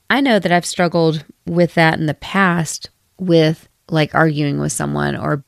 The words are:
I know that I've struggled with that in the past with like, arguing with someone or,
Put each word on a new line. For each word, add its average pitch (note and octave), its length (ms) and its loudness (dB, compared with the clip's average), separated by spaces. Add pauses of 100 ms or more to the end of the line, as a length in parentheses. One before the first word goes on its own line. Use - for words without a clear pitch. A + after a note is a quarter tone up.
I B3+ 120 0
know B3 180 2
that E3+ 140 -2
I've F3 140 2
struggled E3 580 0 (220)
with E3+ 280 0
that D#3+ 240 2
in D#3+ 80 -2
the C#3+ 80 -2
past F3 760 -2 (280)
with E3 500 2 (220)
like, D#3 240 0
arguing D3 440 0
with D3 140 -4
someone C#3+ 440 -4
or, D3 320 -6